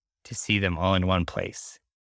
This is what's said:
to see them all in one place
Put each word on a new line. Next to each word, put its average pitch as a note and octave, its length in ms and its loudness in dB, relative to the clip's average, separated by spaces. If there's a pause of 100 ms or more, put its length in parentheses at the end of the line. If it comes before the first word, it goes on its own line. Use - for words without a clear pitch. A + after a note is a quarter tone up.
(260)
to - 100 -12
see G#2 240 2
them F2+ 180 2
all F#2 160 2
in F2+ 140 2
one F#2 180 2
place - 540 -8 (320)